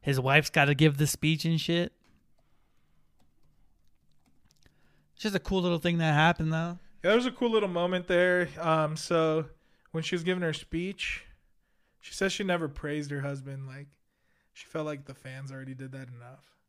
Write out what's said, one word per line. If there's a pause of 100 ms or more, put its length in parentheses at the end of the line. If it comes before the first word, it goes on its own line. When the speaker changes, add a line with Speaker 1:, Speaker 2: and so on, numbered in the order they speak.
Speaker 1:
his
wife's
gotta
give
the
speech
and
shit. (3250)
It's
just
a
cool
little
thing
that
happened,
though. (240)
Speaker 2:
Yeah,
there
was
a
cool
little
moment
there. (100)
Um,
so (460)
when
she
was
giving
her
speech, (800)
she
says
she
never
praised
her
husband.
Like, (680)
she
felt
like
the
fans
already
did
that
enough. (260)